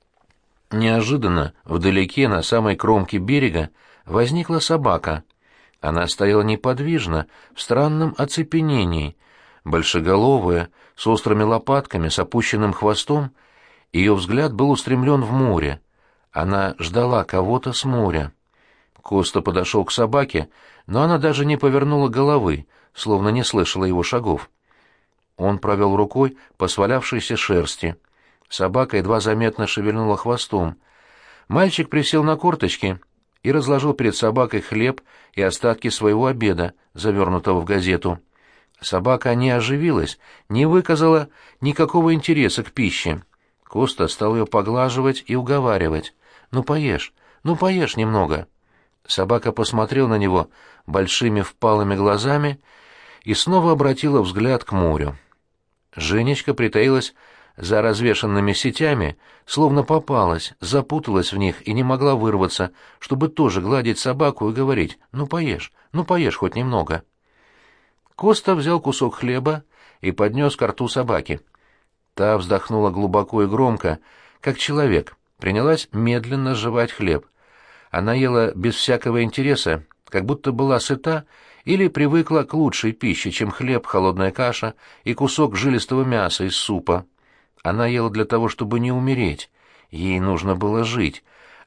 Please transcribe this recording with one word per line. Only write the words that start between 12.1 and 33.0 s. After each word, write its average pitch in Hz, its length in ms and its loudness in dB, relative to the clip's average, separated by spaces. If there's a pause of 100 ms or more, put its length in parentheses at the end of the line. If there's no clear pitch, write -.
опущенным 104 540 0
хвостом. 131 580 0 (600)
Ее 95 220 4
взгляд 110 380 -2
был 131 180 2
устремлен 131 520 2
в 110 100 -4
море. 90 480 0 (520)
Она 95 460 -2
ждала 110 460 0
кого-то 113 480 -2
с - 120 -4
моря. 98 480 -2 (720)
Коста 98 380 0
подошел 92 440 0
к - 80 -8
собаке, 120 580 0 (360)
но 110 160 0
она 165 160 2
даже 143 280 0
не 151 100 2
повернула 139 520 2
головы, 117 580 2 (260)
словно 104 380 0
не 123 120 0
слышала 95 420 0
его 90 180 2
шагов. 107 480 -2 (840)
Он 98 220 0
провел 101 380 2
рукой 127 400 0 (200)
по 92 120 0
свалявшейся 117 680 -2
шерсти. 82 600 -2 (520)
Собака 101 500 -2
едва 104 220 0
заметно 110 460 0
шевельнула 107 500 -2
хвостом. 98 600 -2 (720)
Мальчик 170 400 0
присел 151 360 2
на 156 120 2
корточки 107 640 -2 (420)